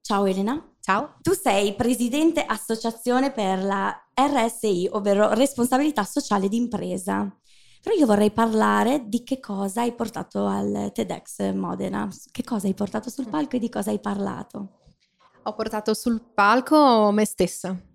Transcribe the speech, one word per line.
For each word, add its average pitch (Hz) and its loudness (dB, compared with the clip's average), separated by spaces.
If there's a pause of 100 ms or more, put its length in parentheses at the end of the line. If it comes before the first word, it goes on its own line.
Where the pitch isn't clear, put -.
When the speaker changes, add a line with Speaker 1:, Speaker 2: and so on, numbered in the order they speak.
Speaker 1:
Ciao 202 -2
Elena. 196 0 (200)
Speaker 2:
Ciao. - -2
Speaker 1:
Tu 330 -2
sei 202 0
presidente 254 2
associazione 233 -2
per 190 -2
la 196 -2 (180)
R 262 2
S - -10
I, 190 0
ovvero 208 2
responsabilità 254 2
sociale 196 -2
d'impresa. 196 -4 (480)
Però 453 0
io 330 6
vorrei 208 4
parlare 220 2
di 233 -4
che 262 -6
cosa 202 -6
hai 240 -2
portato 208 -6
al 202 -2
ted 180 -6
X 196 -4
Modena. 190 -4 (240)
Che - -10
cosa 202 -4
hai 190 2
portato 208 -6
sul 247 -8
palco 285 -4
e 254 -2
di 226 -4
cosa 214 -4
hai 208 -2
parlato? 202 -8 (640)
Speaker 2:
Ho 214 -6
portato 214 -2
sul 226 -2 (140)
palco 233 6
me 208 4
stessa 185 -2 (160)